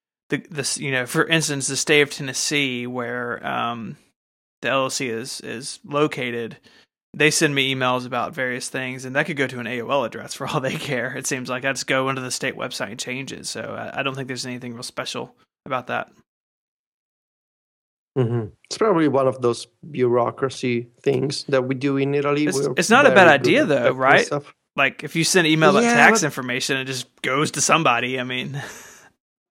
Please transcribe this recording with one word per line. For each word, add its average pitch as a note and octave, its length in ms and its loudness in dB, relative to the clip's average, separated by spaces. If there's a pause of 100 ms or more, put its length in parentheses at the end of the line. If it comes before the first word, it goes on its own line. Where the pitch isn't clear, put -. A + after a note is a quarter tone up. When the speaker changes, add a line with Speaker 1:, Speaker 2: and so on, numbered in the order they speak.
(280)
Speaker 1:
the, C#3+ 240 -4
this, C#3+ 260 -6
you C#3+ 140 -6
know, B2+ 140 0
for D#3+ 200 0
instance, D3+ 420 0
the C3+ 100 -4
state D3 240 4
of C#3+ 80 2
Tennessee, C3 760 -4
where, B2 600 -6
um, A#2+ 480 -4 (680)
the - 60 -4
L C3 160 0
L C3 60 -2
C C3 180 -6
is, A#2 320 -8
is A#2+ 460 -12
located, B2 720 -2 (560)
they D3+ 180 4
send D3+ 240 2
me C3+ 180 2
emails B2+ 320 0
about A#2+ 280 -4
various B2+ 340 -6
things, C3 380 -8
and C3 100 -6
that D3+ 100 2
could D#3 120 -6
go C#3 100 0
to B2+ 140 -8
an A#2 60 -8
A A#2+ 140 -6
O A2 80 -8
L C3+ 140 0
address A2 300 -8
for C#3 120 -10
all D3+ 140 -2
they C3 160 -4
care. C3 400 -4
It C3+ 120 -8
seems B2+ 200 -4
like B2+ 160 -6
I C3+ 80 0
just C3 160 -6
go C3+ 220 2
into C3 120 -4
the B2+ 80 -6
state - 280 -6
website - 340 -6
and B2 80 -12
change C3 320 -8
it. - 140 -12
So - 160 -8
I, A2+ 400 -8
I - 20 -2
don't C3+ 120 -4
think C3+ 120 -8
there's C3 180 -8
anything B2 280 -10
real A#2+ 100 -14
special B2+ 500 -8 (320)
about C3 220 -6
that. A#2+ 240 -6 (2000)
Speaker 2:
Mm-hmm. A#2 300 0 (180)
It's - 120 -12
probably E3+ 300 4
one C3 220 2
of A#2+ 120 -4
those A#2+ 260 0 (240)
bureaucracy A#2+ 1000 0 (140)
things - 420 0
that C3 180 2
we C3 120 -2
do C#3 200 0
in C#3 180 0
Italy. C#3+ 340 0
Speaker 1:
It's, C#3 100 0
Speaker 2:
We're C#3+ 180 0
Speaker 1:
it's F3+ 140 2
not B3+ 160 8
a - 60 6
Speaker 2:
very - 40 6
Speaker 1:
bad D#3 280 8
Speaker 2:
good B2 40 4
Speaker 1:
idea, A3 140 6
Speaker 2:
at C4+ 80 2
Speaker 1:
though, C#3+ 60 4
Speaker 2:
that B2+ 60 2
kind B2 100 4
of C3 60 -2
Speaker 1:
right? C3+ 280 6
Speaker 2:
stuff. - 280 -6 (220)
Speaker 1:
Like, C3+ 280 0
if D3+ 120 -6
you E3 80 2
send E3+ 240 4
email D#3 240 6
about - 120 6
Speaker 2:
Yeah, A#3+ 100 4
Speaker 1:
tax A3 280 8
Speaker 2:
but E3+ 40 0
Speaker 1:
information, B2+ 520 -2
it C3 80 -4
just C3 220 -6 (140)
goes C#3 300 0
to D3+ 100 -2
somebody. B2+ 580 2
I B2+ 40 -4
mean, B2+ 320 -6
<laughs> - 0 -
I C#3+ 60 -8 (880)